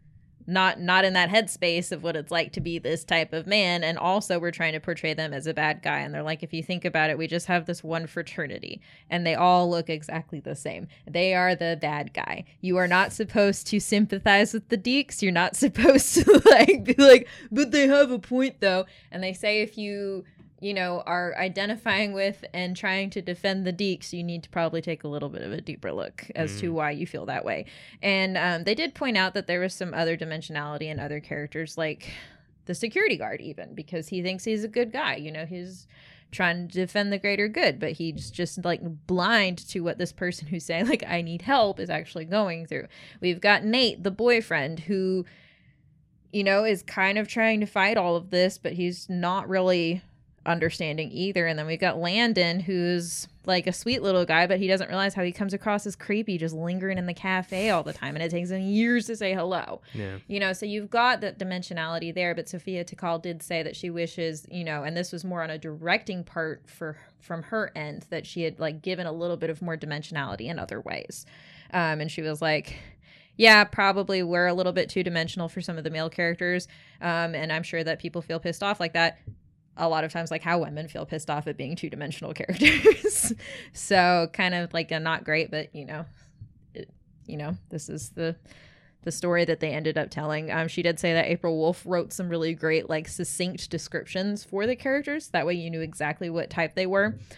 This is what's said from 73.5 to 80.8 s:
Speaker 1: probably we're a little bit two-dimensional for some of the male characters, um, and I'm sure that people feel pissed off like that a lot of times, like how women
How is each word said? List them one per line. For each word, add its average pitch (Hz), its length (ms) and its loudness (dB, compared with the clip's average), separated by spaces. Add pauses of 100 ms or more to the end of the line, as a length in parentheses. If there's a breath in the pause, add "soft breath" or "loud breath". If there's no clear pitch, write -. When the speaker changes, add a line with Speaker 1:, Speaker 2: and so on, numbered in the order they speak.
Speaker 1:
probably 196 580 2
we're 175 240 2
a 175 80 4
little 180 180 0
bit 180 180 -2
two-dimensional 170 580 -2
for 180 140 -8
some 170 160 -8
of 151 60 -10
the 160 60 -4
male 160 200 -4
characters, 175 580 -2 (320 loud breath)
um, 170 340 -2
and 160 160 -4
I'm 160 120 -2
sure 165 200 -4
that 160 160 -2
people 170 220 -6
feel 165 180 -6
pissed 170 240 -6
off 202 160 -2
like 165 140 -4
that 165 240 2 (600)
a 165 120 0
lot 160 160 0
of 156 80 -8
times, 165 180 -6
like 165 140 -6
how 170 160 2
women 151 260 -6